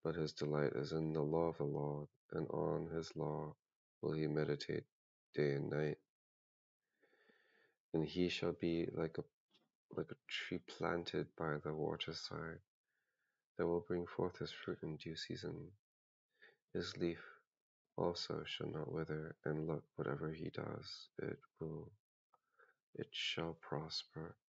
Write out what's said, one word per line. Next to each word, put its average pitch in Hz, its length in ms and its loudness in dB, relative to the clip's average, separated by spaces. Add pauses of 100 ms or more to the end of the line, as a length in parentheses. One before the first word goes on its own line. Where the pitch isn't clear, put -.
But 82 120 2
his 78 180 2
delight 73 400 4
is 73 200 0
in 80 180 2
the 78 100 4
law 82 280 4
of 80 80 -2
the 73 80 2
Lord, 73 420 0 (240)
and 80 180 0
on 80 460 2
his 82 200 -4
law 76 380 0 (480)
will 78 120 2
he 78 140 4
meditate 76 580 0 (500)
day 73 160 6
and 71 180 0
night. 76 280 2 (2000)
And 80 140 4
he 90 220 4
shall 85 240 2
be 85 400 2
like 80 240 0
a, - 60 -4 (720)
like - 160 -2
a - 200 -12
tree - 280 -2
planted 85 680 0 (100)
by 78 260 2
the 78 100 -2
waterside, 80 880 -2 (960)
that 87 100 4
will 85 140 4
bring 87 260 0
forth 90 320 0
his 78 120 -4
fruit - 300 -4
in 80 140 -4
due 80 220 -6
season. 85 380 -4 (1160)
His 87 240 -2
leaf 85 220 0 (800)
also 85 480 0
shall 76 240 -4
not 78 200 -4
wither, 80 540 -2
and 78 240 2
lo-, 76 160 0 (140)
whatever 76 340 0
he 78 200 -4
does, - 580 -8 (120)
it - 160 -4 (220)
will, 78 320 -6 (1040)
it - 160 -6
shall - 480 -2
prosper. - 800 -4 (120)